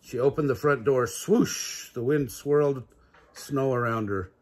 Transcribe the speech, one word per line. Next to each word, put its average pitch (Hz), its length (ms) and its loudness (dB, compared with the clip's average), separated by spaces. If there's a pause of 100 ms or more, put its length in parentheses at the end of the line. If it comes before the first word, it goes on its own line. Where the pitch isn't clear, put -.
She - 180 -10
opened 139 300 2
the 127 60 2
front 139 280 0
door. 127 240 2
Swoosh! - 840 0
The 120 100 -6
wind 139 280 0
swirled 143 520 0 (500)
snow 135 400 -2
around 113 360 0
her. 95 220 -4 (100)